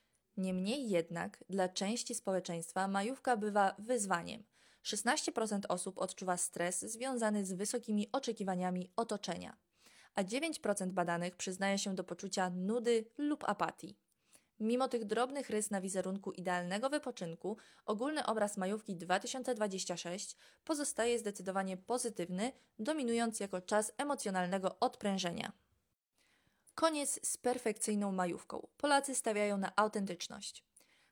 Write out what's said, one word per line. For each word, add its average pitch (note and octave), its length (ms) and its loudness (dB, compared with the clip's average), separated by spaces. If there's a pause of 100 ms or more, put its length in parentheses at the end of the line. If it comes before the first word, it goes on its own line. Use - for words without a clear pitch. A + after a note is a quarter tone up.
(360)
Niemniej F#3+ 540 0
jednak E3+ 580 -2
dla F#3 200 2
części G#3 460 -2
społeczeństwa F#3 760 -2
majówka A3+ 480 2
bywa G3+ 420 4
wyzwaniem. G3+ 640 0 (380)
Szesnaście B3+ 500 0
procent G#3+ 360 0
osób F3+ 300 -2
odczuwa F#3 380 0
stres F3 440 -2
związany A3 640 0
z F#3+ 80 -2
wysokimi G#3 600 0
oczekiwaniami F3+ 840 0
otoczenia, F3+ 600 -2 (580)
a G3+ 100 2
dziewięć C#4 340 -2
procent G3 340 0
badanych F3 440 0
przyznaje G3 420 0
się G3 160 -2
do F#3 100 -2
poczucia F#3 460 -2
nudy A3 540 2 (140)
lub D4 300 0
apatii. - 480 -2 (640)
Mimo B3 280 2
tych A#3+ 160 0
drobnych B3+ 460 0
rys G#3+ 200 0
na G3 100 0
wizerunku F#3+ 520 -2
idealnego F3+ 580 0
wypoczynku, F#3 640 -4 (300)
ogólny C4 400 0
obraz G#3+ 300 2
majówki G3 400 -2
dwa F3+ 240 0
tysiące B3+ 340 -2
dwadzieścia F#3+ 420 -2
sześć F3 400 -8 (280)
pozostaje A#3+ 540 0
zdecydowanie F#3+ 580 -2
pozytywny, G#3 760 -2 (260)
dominując A#3 640 0
jako G3 200 -2
czas G#3+ 360 2
emocjonalnego F#3+ 840 0
odprężenia. F#3+ 720 0 (1200)
Koniec D4+ 540 0
z - 80 -2
perfekcyjną G#3+ 760 0
majówką. - 640 -4
Polacy C#4 380 4
stawiają G#3 440 2
na G3 180 -2
autentyczność. G3 880 -2 (480)